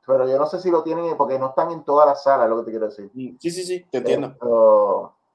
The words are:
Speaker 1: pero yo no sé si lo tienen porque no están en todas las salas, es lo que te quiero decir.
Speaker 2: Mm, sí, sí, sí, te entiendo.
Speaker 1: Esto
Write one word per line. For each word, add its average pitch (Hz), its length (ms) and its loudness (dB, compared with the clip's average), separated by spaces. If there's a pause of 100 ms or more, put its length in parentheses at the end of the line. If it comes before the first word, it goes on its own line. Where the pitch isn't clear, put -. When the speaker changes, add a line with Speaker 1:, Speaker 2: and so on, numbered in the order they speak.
Speaker 1:
pero 131 220 2
yo 131 100 0
no 147 80 0
sé 175 140 -6
si 180 100 -2
lo 165 120 2
tienen 165 340 -4
porque 131 220 -2
no 131 100 -4
están 165 220 -2
en 160 140 -12
todas 151 220 4
las 139 160 0
salas, 131 220 2
es 110 60 2
lo 113 80 -2
que 110 80 -6
te 113 40 -12
quiero 110 160 -6
decir. 104 260 -12
Speaker 2:
Mm, 127 260 -14
sí, 165 120 -6
sí, 180 140 -8
sí, 180 260 -8
te 131 80 -2
entiendo. 135 300 -2
Speaker 1:
Esto 107 840 2 (200)